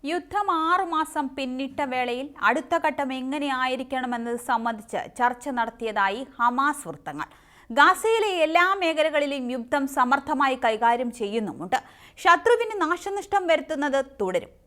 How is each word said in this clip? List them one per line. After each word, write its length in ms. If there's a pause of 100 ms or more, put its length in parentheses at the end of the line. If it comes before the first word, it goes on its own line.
(100)
യുദ്ധം 380 (200)
ആറു 240
മാസം 320 (100)
പിന്നിട്ട 460 (120)
വേളയിൽ 340 (220)
അടുത്ത 380
ഘട്ടം 240 (100)
എങ്ങനെയായിരിക്കണമെന്നത് 1300
സംബന്ധിച്ച് 540 (160)
ചർച്ച 300 (100)
നടത്തിയതായി 640 (180)
ഹമാസ് 500
വൃത്തങ്ങൾ. 400 (420)
ഗാസയിലെ 600 (160)
എല്ലാ 180 (160)
മേഖലകളിലെയും 720
യുദ്ധം 320 (140)
സമർത്ഥമായി 680
കൈകാര്യം 540
ചെയ്യുന്നുമുണ്ട്. 580 (460)
ശത്രുവിന് 600
നാശനഷ്ടം 680
വരുത്തുന്നത് 500 (200)
തുടരും. 300 (160)